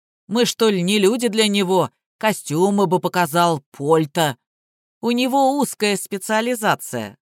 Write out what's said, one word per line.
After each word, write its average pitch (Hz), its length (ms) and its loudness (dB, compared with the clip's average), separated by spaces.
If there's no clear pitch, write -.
Мы, 233 180 0
что - 240 0
ли, 190 120 0
не 196 180 0
люди 226 300 2
для 220 180 2
него? 190 440 0
Костюмы 202 720 0
бы 170 120 0
показал, 170 720 0
польто". 156 640 0
"У 233 100 -2
него 262 460 2
узкая 208 380 -2
специализация", 202 1300 -4